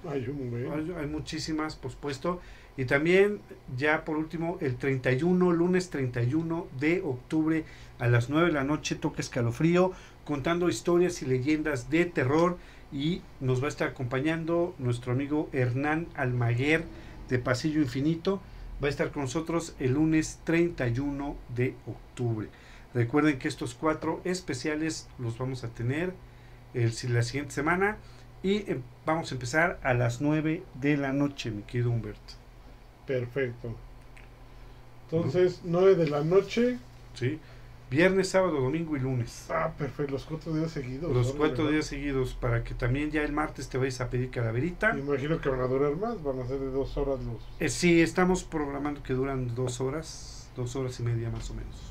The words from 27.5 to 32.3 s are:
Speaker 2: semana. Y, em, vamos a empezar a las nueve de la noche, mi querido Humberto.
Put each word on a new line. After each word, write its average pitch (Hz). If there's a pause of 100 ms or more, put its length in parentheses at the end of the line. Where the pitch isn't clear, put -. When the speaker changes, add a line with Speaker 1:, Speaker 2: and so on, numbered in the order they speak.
Speaker 2:
semana. 185 (480)
Y, 202
em, 135 (240)
vamos 160
a 139
empezar 156
a 131
las 120
nueve 156 (180)
de 147
la 139
noche, 139
mi 104
querido 120
Humberto. 110 (720)